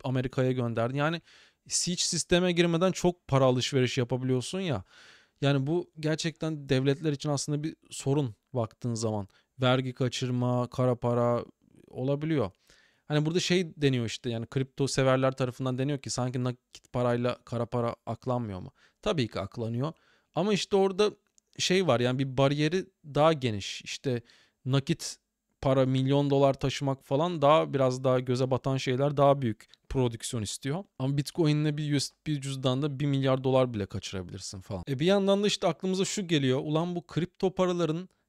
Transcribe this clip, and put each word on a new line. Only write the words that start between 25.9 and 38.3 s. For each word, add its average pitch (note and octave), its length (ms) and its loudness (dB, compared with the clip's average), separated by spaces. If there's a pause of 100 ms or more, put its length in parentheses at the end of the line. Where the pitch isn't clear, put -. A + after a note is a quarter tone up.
dolar C#3 240 4
taşımak C3+ 500 -4
falan D#3+ 380 -2
daha D3+ 320 6
biraz C3 300 0
daha C3 160 2
göze B2+ 320 0
batan C3+ 260 -2
şeyler C#3 400 -2
daha C#3 240 4
büyük A2 260 -4 (220)
prodüksiyon A#2+ 540 -2
istiyor. C#3+ 400 -6 (160)
Ama C#3 180 0
Bitcoin'le D3+ 600 0
bir D3 180 -2
U C#3 40 2
S - 140 -4 (140)
B D3 140 -2
cüzdanda C3+ 580 -2
bir D3+ 60 -2
milyar C3+ 380 2
dolar C3 300 4
bile G2+ 120 -2
kaçırabilirsin F#2+ 760 -10
falan. - 280 -10
E C3 100 -4
bir D#3 60 0
yandan G3 380 4
da G#3 40 2
işte G3 200 0
aklımıza F#3 380 0
şu F#3+ 220 -4
geliyor. C#3 360 2
Ulan D#3+ 320 -2
bu F3 120 -8
kripto F3+ 480 -2
paraların, F3 540 0 (200)